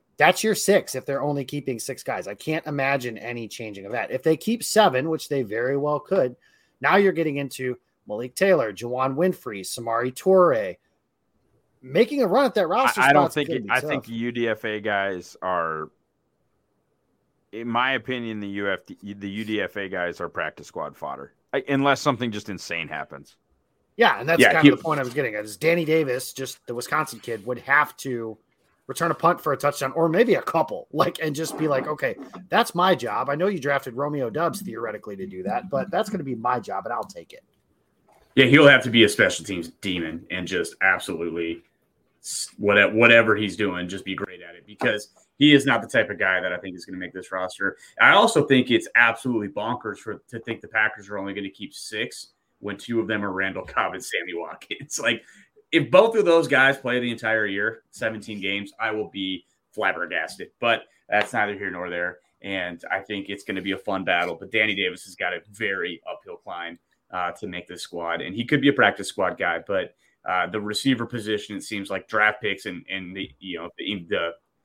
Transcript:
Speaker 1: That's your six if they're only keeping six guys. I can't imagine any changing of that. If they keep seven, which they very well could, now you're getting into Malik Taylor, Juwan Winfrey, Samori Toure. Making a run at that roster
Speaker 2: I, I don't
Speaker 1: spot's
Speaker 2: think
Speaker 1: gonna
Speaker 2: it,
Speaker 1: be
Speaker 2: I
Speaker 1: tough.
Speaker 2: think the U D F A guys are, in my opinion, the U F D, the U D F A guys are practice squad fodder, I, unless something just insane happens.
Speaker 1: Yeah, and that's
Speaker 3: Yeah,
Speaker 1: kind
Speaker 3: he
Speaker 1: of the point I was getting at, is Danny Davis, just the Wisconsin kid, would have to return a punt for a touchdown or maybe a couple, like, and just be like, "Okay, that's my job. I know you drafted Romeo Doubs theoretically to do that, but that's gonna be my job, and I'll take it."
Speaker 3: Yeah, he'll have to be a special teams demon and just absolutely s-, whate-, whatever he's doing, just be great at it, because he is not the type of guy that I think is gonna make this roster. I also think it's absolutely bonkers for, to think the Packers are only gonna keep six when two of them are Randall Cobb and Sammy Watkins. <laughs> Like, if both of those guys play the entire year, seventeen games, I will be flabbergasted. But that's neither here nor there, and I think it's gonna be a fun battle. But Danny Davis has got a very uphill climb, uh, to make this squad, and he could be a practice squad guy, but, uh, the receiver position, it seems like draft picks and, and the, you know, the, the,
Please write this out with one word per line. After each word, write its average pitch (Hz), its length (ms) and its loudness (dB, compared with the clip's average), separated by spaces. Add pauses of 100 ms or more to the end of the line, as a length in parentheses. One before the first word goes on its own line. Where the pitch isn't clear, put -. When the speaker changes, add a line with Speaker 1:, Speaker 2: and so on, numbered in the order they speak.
(180)
Speaker 1:
That's 160 260 4
your 214 120 2
six - 400 2
if 127 100 -8
they're 135 160 -2
only 143 240 -2
keeping 135 320 -6
six 127 260 -10
guys. 98 220 -6
I 98 80 -10
can't 156 320 -4
imagine 135 520 -2
any 117 300 -8
changing 101 380 -12
of 101 60 -12
that. 110 200 -4
If 127 120 -4
they 160 140 4
keep 233 260 -2
seven, 156 460 4
which 160 200 -4
they 139 140 -2
very 117 340 -2
well 147 220 0
could, 131 360 0 (460)
now 147 140 4
you're 196 160 6
getting 156 240 0
into 131 420 -4 (300)
Malik 117 260 -6
Taylor, 156 400 4
Juwan 127 420 -2
Winfrey, 147 440 -2
Samori 117 540 -4
Toure. 143 640 4 (1040)
Making 220 420 2
a 202 40 4
run 240 180 4
at 247 100 0
that 185 120 2
roster 226 320 2
Speaker 2:
I, 127 100 8
I 143 40 10
don't 143 120 6
Speaker 1:
spot's - 100 -4
Speaker 2:
think 147 140 -2
Speaker 1:
gonna 156 100 -2
Speaker 2:
it, 110 60 -8
Speaker 1:
be 101 60 -4
Speaker 2:
I 127 80 4
Speaker 1:
tough. 143 100 -4
Speaker 2:
think 139 160 -4
the 113 80 -12
U 117 180 -4
D 117 180 0
F 110 160 -4
A 107 160 -4
guys 98 600 -2
are, 82 480 -2 (1600)
in 117 160 -8
my 123 240 2
opinion, 117 480 -4
the 101 80 -6
U 101 200 -2
F 92 160 0
D, 95 120 -18 (160)
the 101 160 -10
U 104 160 -8
D 107 160 -2
F 92 160 -6
A 98 100 -6
guys 87 320 -4
are 87 80 -6
practice 78 400 -8
squad 73 300 -10
fodder, 71 360 -12 (200)
I, 139 160 -2
unless 139 320 2
something 123 300 -2
just 104 180 -8
insane 85 400 -8
happens. 73 480 -12 (580)
Speaker 1:
Yeah, 165 240 2
and 123 80 -8
that's 160 140 4
Speaker 3:
Yeah, 110 120 8
Speaker 1:
kind 165 100 6
Speaker 3:
he 143 80 12
Speaker 1:
of - 60 4
the - 60 -10
point 151 160 0
I 135 40 -2
was 123 100 -8
getting 127 220 -2
at, 107 80 -6
is 104 140 -14
Danny 170 260 2
Davis, 147 480 0
just - 360 -12
the 123 60 -8
Wisconsin 123 460 -4
kid, 107 260 -8
would 127 140 -6
have 147 380 2
to 117 400 -8 (500)
return 165 240 -2
a - 40 -4
punt 170 260 2
for 151 100 -2
a 131 60 0
touchdown 139 360 -2
or 165 160 2
maybe 196 260 4
a - 60 0
couple, - 500 -2
like, - 300 0
and 156 120 -2
just 151 240 -6
be 156 120 0
like, 135 180 0
"Okay, 143 280 -4 (340)
that's 214 260 2
my 180 180 4
job. 120 360 -2
I 143 60 0
know 175 120 0
you 196 120 -2
drafted 135 360 -2
Romeo 139 340 -2
Doubs 143 320 -2
theoretically 110 540 -8
to 95 100 -8
do 92 180 -10
that, 113 260 -4
but 135 220 -4
that's 208 180 -2
gonna 190 140 -6
be 131 120 -6
my 120 240 -2
job, 98 260 -8
and 113 80 -6
I'll 113 100 -6
take 87 280 -18
it." - 120 -20 (920)
Speaker 3:
Yeah, 131 100 8
he'll 143 220 8
have 135 160 8
to 127 60 -4
be 113 140 6
a 101 60 8
special 92 360 2
teams 87 240 -8 (120)
demon 85 500 -6
and 90 160 -6
just 87 340 -4
absolutely 85 840 -2 (580)
s-, - 260 -8 (100)
whate-, 101 360 4
whatever 113 420 8
he's 104 220 -2
doing, 90 320 -2
just 95 160 -8
be 95 100 -6
great 92 260 -8
at 87 140 -20
it, 87 100 -20
because 107 440 -4 (280)
he 147 160 8
is 135 120 8
not 120 160 4
the - 80 -10
type 107 200 2
of 98 80 -8
guy 95 220 2
that 90 140 -4
I 90 40 -4
think 90 200 -10
is - 80 -16
gonna 92 140 -12
make 90 120 -10
this 92 220 -12
roster. 92 420 -4 (240)
I 123 120 8
also 190 340 6
think 123 260 4
it's 113 240 4
absolutely 117 540 2
bonkers 107 480 -6
for, 104 320 -12
to 117 100 -10
think 113 220 -8
the 104 80 -18
Packers 107 400 -2
are 104 80 -8
only 98 160 -6
gonna 98 160 -6
keep 98 240 -14
six - 560 -10 (320)
when 101 140 -8
two 117 240 -4
of 110 80 0
them 107 160 -2
are 101 80 -4
Randall 95 320 -4
Cobb 92 300 -2
and 92 100 -10
Sammy 87 300 -6
Watkins. - 640 -10
<laughs> - 40 -6
Like, 117 200 -2 (480)
if 147 180 2
both 220 260 4
of 202 100 2
those 165 220 4
guys 135 300 4
play 123 220 -2
the 120 120 -2
entire 110 340 0
year, 101 460 -4
seventeen 107 500 -6
games, 101 380 -4
I 110 120 -2
will 107 180 -4
be 92 360 -6 (260)
flabbergasted. 87 880 -4
But 117 240 0 (240)
that's 104 240 0
neither 104 220 0
here 98 180 -6
nor 90 180 -8
there, 87 300 -4 (220)
and 90 500 -8
I 95 80 0
think 98 300 -8
it's 98 140 -10
gonna 95 180 -6
be 92 100 -2
a 92 60 -2
fun 95 260 -4
battle. 87 320 0
But 95 160 -16
Danny 107 240 2
Davis 92 300 -4
has 92 100 -20
got 92 180 -4
a 85 80 -8 (100)
very 95 580 -6
uphill 92 280 -14
climb, 85 420 -12 (320)
uh, 90 200 -4
to 98 160 -10
make 90 200 -10
this 87 140 -14
squad, 85 400 -6
and 92 140 -8
he 117 100 -4
could 135 160 0
be 135 60 2
a 139 60 6
practice 101 340 2
squad 90 300 -2
guy, 85 280 -2
but, 92 300 -4 (300)
uh, 90 220 -2
the 101 120 -6
receiver 113 460 -2
position, 107 500 -6
it 98 80 -10
seems 98 260 -8
like 95 180 -8
draft 107 340 2
picks 98 240 -4
and, 90 240 -10
and 92 260 -10
the, 90 240 -8
you 90 180 -10
know, 85 200 -10
the, 95 320 -8
the, 90 220 -2 (340)